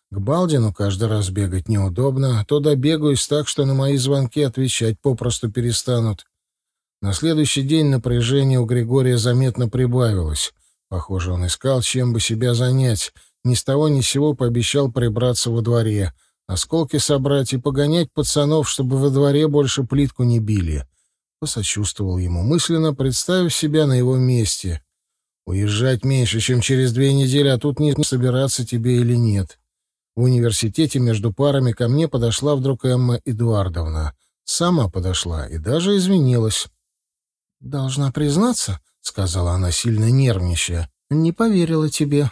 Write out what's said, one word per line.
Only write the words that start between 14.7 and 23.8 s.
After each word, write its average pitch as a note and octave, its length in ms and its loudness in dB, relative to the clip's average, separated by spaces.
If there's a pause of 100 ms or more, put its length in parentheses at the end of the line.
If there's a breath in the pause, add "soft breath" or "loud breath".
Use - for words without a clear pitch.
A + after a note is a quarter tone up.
прибраться A#2+ 600 0
во A#2 100 0
дворе, G#2+ 520 0 (340)
осколки D3+ 500 -2
собрать C#3 560 0
и C3+ 60 -2
погонять D3 540 0
пацанов, D3+ 560 0
чтобы C3 280 -2
во C#3 140 2
дворе C#3+ 380 2
больше C#3+ 360 0
плитку C3 400 0
не A#2+ 160 2
били. F2+ 460 -2 (540)
Посочувствовал G2+ 800 -4
ему F2 240 -2
мысленно, D#3+ 520 0
представив D#3+ 600 0
себя D3+ 320 2